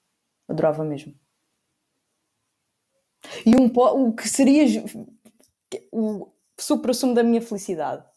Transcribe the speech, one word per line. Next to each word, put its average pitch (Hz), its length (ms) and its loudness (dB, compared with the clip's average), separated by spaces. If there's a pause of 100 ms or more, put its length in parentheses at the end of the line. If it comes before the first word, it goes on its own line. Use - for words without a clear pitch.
(480)
Adorava 156 360 -2
mesmo. 143 300 -10 (2250)
E 226 100 6
um 254 120 6
pó-, 240 280 2
o 247 180 2
que - 140 -8
seria 277 380 4
ju-, 220 400 -4 (840)
o 214 360 -6 (300)
supra-sumo 254 560 -2
da 233 80 4
minha 233 180 2
felicidade. 170 640 -8 (120)